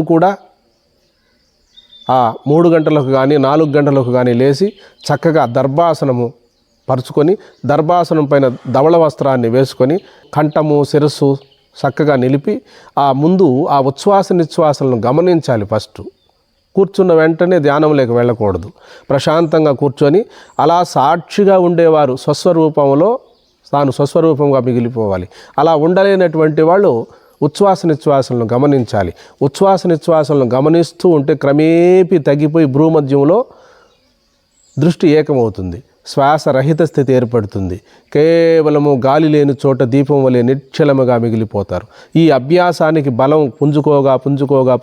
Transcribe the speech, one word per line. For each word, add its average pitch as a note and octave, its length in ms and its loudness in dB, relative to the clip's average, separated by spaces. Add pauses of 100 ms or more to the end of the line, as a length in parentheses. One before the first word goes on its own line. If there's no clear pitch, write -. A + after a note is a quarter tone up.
(120)
కూడా E3+ 200 2 (1800)
ఆ C3 60 2 (300)
మూడు E3+ 240 2
గంటలకు D3+ 420 0
కానీ C3+ 180 2 (120)
నాలుగు D3+ 300 0
గంటలకు C#3 400 0
కానీ B2 240 0
లేచి C#3 260 0 (420)
చక్కగా D3+ 340 0 (140)
దర్భాసనము C3+ 720 -2 (640)
పరుచుకొని D3 440 0 (380)
దర్భాసనం D#3+ 600 0
పైన C#3 160 2 (300)
ధవళ D#3+ 260 2
వస్త్రాన్ని C3+ 540 -2
వేసుకొని C3+ 400 0 (400)
కంఠము, D3+ 420 0 (120)
శిరస్సు D3 380 0 (520)
చక్కగా C#3+ 420 -2
నిలిపి C#3 320 -2 (500)
ఆ - 20 0 (160)
ముందు F3+ 260 2 (260)
ఆ C#3 40 2 (120)
ఉచ్ఛ్వాస - 380 0 (120)
నిశ్వాసలను D3 640 -2
గమనించాలి. C#3+ 680 0
ఫస్ట్ - 280 -6 (760)
కూర్చున్న F#3+ 440 0
వెంటనే E3+ 460 2
ధ్యానంలోకి C#3+ 540 0
వెళ్ళకూడదు. G#2+ 500 -2 (400)
ప్రశాంతంగా D#3+ 720 0
కూర్చొని D3 400 0 (420)
అలా E3+ 140 2 (180)
సాక్షిగా F3 600 0 (100)
ఉండేవారు D#3+ 560 2
స్వస్వరూపంలో D3+ 840 0 (640)
తాను C#3+ 240 0
స్వస్వరూపంగా C#3+ 680 0
మిగిలిపోవాలి. A#2 600 -4 (340)
అలా E3 120 2 (120)
ఉండలేనటువంటి E3+ 840 2
వాళ్ళు F#3 220 2 (560)
ఉచ్ఛ్వాస F#3+ 340 0 (100)
నిశ్వాసలను C3+ 640 -2
గమనించాలి. A#2+ 600 0 (340)
ఉచ్ఛ్వాస G3 340 0 (120)
నిశ్వాసలను D#3 640 0
గమనిస్తూ D#3+ 520 0 (100)
ఉంటే C#3+ 160 0 (120)
క్రమేపీ E3+ 720 2 (100)
తగ్గిపోయి D3+ 480 0
భ్రూమధ్యంలో D3 640 2 (1400)
దృష్టి F3 240 0 (120)
ఏకమవుతుంది. A2 600 -4 (320)
శ్వాస C#3+ 340 0 (120)
రహిత D3+ 340 0
స్థితి C3+ 280 -2
ఏర్పడుతుంది. G#2 580 -4 (380)
కేవలము D#3 800 2 (140)
గాలి D#3 280 2
లేని D3 280 2
చోట C3+ 200 0 (120)
దీపం C#3 320 0
వలె B2+ 240 2
నిశ్చలముగా C3+ 760 0
మిగిలిపోతారు. G#2 600 -4 (360)
ఈ - 20 4 (140)
అభ్యాసానికి D#3 720 0 (120)
బలం D3+ 200 2 (160)
పుంజుకోగా, C#3+ 560 0 (100)
పుంజుకోగా, C3+ 580 0